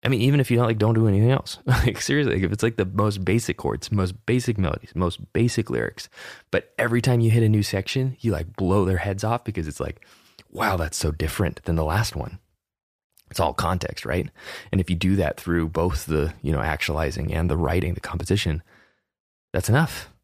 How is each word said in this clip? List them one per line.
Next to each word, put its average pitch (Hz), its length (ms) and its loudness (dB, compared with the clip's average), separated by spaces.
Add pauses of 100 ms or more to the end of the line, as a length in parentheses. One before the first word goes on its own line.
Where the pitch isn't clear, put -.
I - 40 0
mean, 127 140 2
even 139 180 4
if 127 120 0
you 120 60 4
don't, 120 100 4
like, 113 100 0
don't 107 160 4
do 113 140 4
anything 107 240 6
else, - 300 -2
<laughs> - 40 -12
like, 123 340 2
seriously, 139 360 0
like, 95 80 0
if 90 80 0
it's, 104 100 -2
like, 117 160 0
the 98 80 2
most 98 400 0
basic 104 320 0
chords, - 340 -4
most 95 360 -2
basic 123 300 0
melodies, - 360 -2
most 87 400 -4
basic 117 360 0
lyrics, - 400 -4 (420)
but - 260 -2
every 117 240 0
time 120 200 2
you 113 100 4
hit 113 120 4
a 110 60 4
new 107 140 4
section, 127 560 -4
you, 113 120 -2
like, 82 240 -6
blow 95 300 2
their 92 120 2
heads 95 260 -4
off 117 200 -2
because 92 240 -6
it's 73 120 -10
like, - 260 -8 (460)
"Wow, 95 260 -2
that's 80 200 -4
so 78 140 0
different 80 520 -2
than 82 120 0
the 80 80 2
last 90 320 0
one." 82 220 -8 (920)
It's - 80 -10
all 76 140 2
context, - 520 -4
right? 80 240 -2 (420)
And 98 80 2
if 90 100 0
you 90 60 2
do 92 200 2
that 90 240 0
through 85 300 0
both 82 360 -2
the, 76 360 0
you 73 100 -2
know, 69 100 0
actualizing 76 720 -2
and 82 160 0
the 76 80 0
writing, 85 360 0
the - 60 -8
composition, 87 600 -2 (920)
that's - 180 -4
enough. 143 400 0 (140)